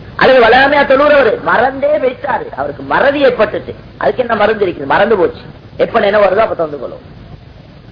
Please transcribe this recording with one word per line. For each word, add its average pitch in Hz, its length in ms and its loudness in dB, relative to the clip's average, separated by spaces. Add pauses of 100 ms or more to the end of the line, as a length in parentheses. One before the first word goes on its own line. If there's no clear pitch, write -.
(160)
அல்லது 262 240 4
வளமையா 277 420 4
தொழுகிறவரு 277 500 2 (100)
மறந்தே 262 540 0
போயிட்டாரு, 254 500 -4 (100)
அவருக்கு 139 260 -8
மறதி 202 420 0
ஏற்பட்டுச்சு, 208 500 0 (220)
அதுக்கு 208 260 -2
என்ன 233 120 -4
மருந்து 208 320 0
இருக்குது? 147 180 -6
மறந்து 196 320 2
போச்சு, 170 260 -2 (340)
எப்ப 175 240 -2
நினைவு 208 240 2
வருதோ 190 140 2
அப்ப 220 260 0
தொந்து 147 140 -8
கொள்ளும். 101 260 -14 (880)